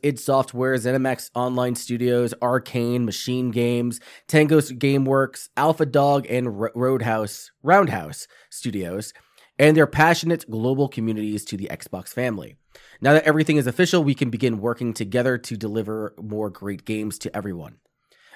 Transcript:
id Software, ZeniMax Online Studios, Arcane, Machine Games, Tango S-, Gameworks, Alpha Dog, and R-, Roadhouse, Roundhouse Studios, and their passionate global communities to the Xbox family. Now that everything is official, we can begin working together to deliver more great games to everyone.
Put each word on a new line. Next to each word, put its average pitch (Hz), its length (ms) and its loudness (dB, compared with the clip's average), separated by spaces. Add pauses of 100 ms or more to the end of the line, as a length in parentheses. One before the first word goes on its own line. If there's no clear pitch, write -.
id 143 160 -2
Software, 131 560 0
ZeniMax 127 580 -2
Online 123 400 -2
Studios, 120 640 -2
Arcane, 123 640 -2
Machine 127 460 -4
Games, 120 480 0 (300)
Tango 151 300 6
S-, 143 120 2
Gameworks, 135 840 0
Alpha 160 300 2
Dog, 143 440 2
and 123 160 0
R-, 110 300 -4
Roadhouse, 117 760 -2 (140)
Roundhouse 135 640 2 (200)
Studios, 98 640 -6 (460)
and 151 180 8
their 185 120 6
passionate 165 600 2
global 131 380 0
communities 107 600 -4
to 104 100 -8
the 95 120 -8
Xbox - 420 -12
family. 113 440 -6 (460)
Now 143 140 6
that 156 100 6
everything 151 320 4
is 131 100 2
official, 170 380 2
we 139 100 2
can 127 160 -2
begin 113 300 -2
working 117 340 -4
together 120 420 0
to 120 200 -8
deliver 107 600 -4
more 107 320 -6
great 98 360 -10
games 107 340 -6
to - 180 -8
everyone. 87 420 -10 (580)